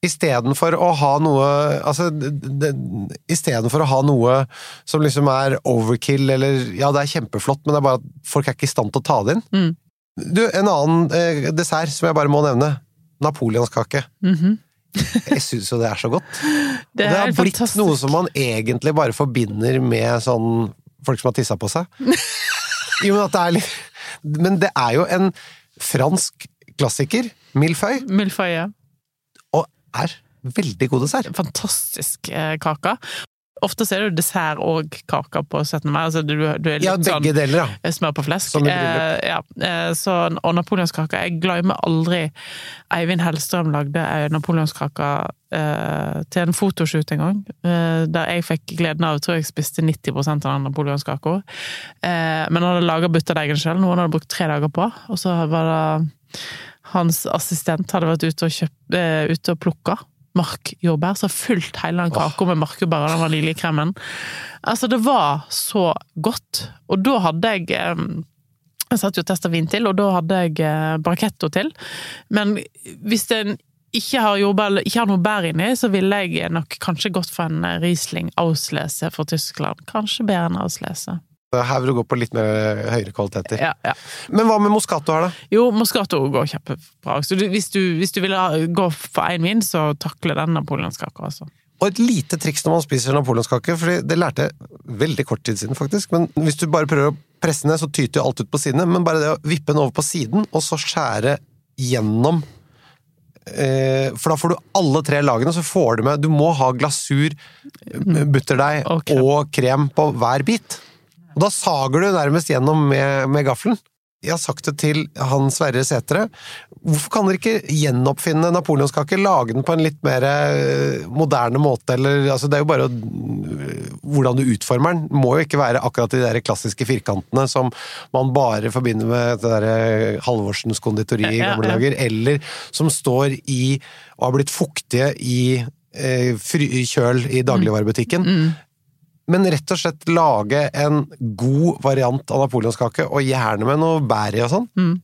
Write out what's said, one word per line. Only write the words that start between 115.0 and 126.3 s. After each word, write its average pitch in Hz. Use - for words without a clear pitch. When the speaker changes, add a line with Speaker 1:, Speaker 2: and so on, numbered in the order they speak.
Speaker 1:
han 135
Sverre 131
Sætre. 147
Hvorfor 151
kan 208
dere 190
ikke 220
gjenoppfinne 151
napoleonskake, 147
lage 143
den 131
på 165
en 160
litt 151
mer, 131
eh, 139
moderne 131
måte, 127
eller, 139
altså, 135
det 143
er 147
jo 151
bare 135
å, 123
hvordan 127
du 127
utformer 139
den. 160
Må 131
jo 156
ikke 147
være 127
akkurat 120
de 127
der 113